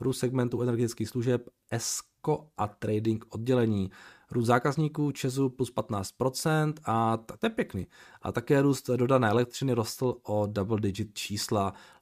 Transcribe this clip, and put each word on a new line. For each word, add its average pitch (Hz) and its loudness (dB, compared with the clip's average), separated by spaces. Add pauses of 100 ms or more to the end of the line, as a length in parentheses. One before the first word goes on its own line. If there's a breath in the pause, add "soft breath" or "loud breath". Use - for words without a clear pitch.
růst 131 -2
segmentu 120 0
energetických 113 0
služeb, 123 -2 (220)
S - -4 (240)
jako 151 -2
a 104 0
trading 110 -2 (100)
oddělení. 113 2 (400 loud breath)
Růst 120 0
zákazníků 147 0
česu 135 0
plus 127 -4
patnáct 101 -4
procent 151 0
a 113 2
t-, - -12
to - -2
je 226 -2
pěkný. 110 -4 (360 loud breath)
A 95 -4
také 139 2
růst 139 2
dodané 123 4
elektřiny 123 2
rostl 120 -2
o 104 0
double 104 0
digit 104 -2
čísla. 104 -2 (300 loud breath)